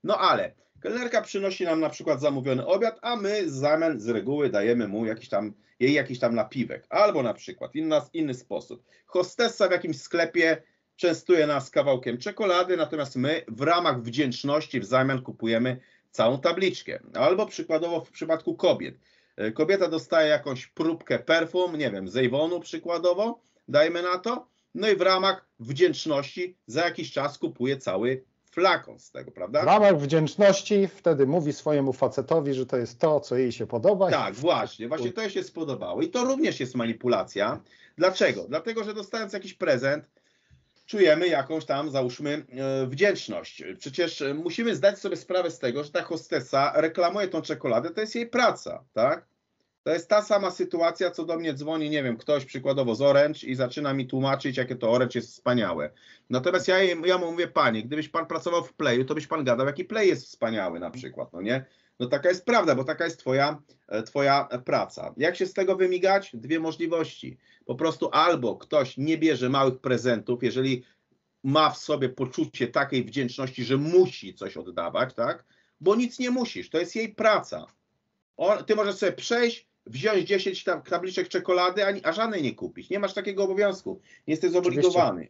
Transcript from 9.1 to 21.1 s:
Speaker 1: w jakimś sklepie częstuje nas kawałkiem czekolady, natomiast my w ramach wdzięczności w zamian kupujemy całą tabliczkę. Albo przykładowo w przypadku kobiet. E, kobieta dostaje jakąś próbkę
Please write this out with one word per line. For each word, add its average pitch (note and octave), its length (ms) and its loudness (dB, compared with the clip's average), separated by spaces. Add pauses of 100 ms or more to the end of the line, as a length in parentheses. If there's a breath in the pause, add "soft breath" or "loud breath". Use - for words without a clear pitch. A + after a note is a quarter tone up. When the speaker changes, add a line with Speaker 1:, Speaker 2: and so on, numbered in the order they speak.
Speaker 1:
w F#3 40 2
jakimś F3 280 -4
sklepie E3 600 0 (360 soft breath)
częstuje E3 480 2
nas C#3 240 -2
kawałkiem B2+ 480 0
czekolady, F#3 580 0
natomiast D3+ 400 -4
my D3 320 -2
w A#2 140 -8
ramach D#3 400 2
wdzięczności C3+ 760 -2
w G2+ 40 -8
zamian C3 380 2
kupujemy A#2+ 580 -2 (300 soft breath)
całą C3 280 2
tabliczkę. E3+ 640 -2 (140)
Albo F3+ 320 4
przykładowo E3 540 -2
w - 100 -20
przypadku D#3+ 440 -4
kobiet. G2 400 2 (420)
E, A2 160 -4
kobieta F3 360 2
dostaje D#3+ 400 2
jakąś C#3+ 380 -2
próbkę D#3+ 520 -2